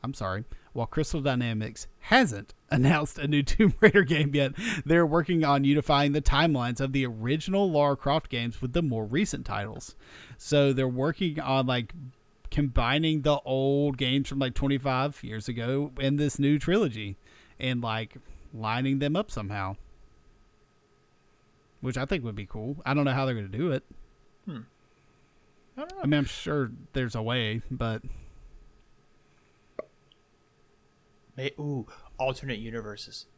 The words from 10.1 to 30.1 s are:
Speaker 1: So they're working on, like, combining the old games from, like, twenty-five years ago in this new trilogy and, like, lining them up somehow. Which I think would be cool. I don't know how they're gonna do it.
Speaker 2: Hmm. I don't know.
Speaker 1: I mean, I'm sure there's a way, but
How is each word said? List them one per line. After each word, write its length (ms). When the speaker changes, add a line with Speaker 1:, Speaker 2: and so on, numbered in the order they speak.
Speaker 1:
So 340
they're 160
working 540
on, 260
like, 240
combining 720
the 200
old 540
games 320
from, 100
like, 140
twenty-five 720
years 240
ago 500
in 160
this 240
new 180
trilogy 600
and, 220
like, 340
lining 460
them 180
up 120
somehow. 460
Which 140
I 80
think 180
would 120
be 100
cool. 400
I 80
don't 100
know 80
how 140
they're 100
gonna 140
do 240
it. 100
Speaker 2:
Hmm. 140
I 60
don't 100
know. 100
Speaker 1:
I 60
mean, 120
I'm 60
sure 460
there's 200
a 80
way, 480
but 320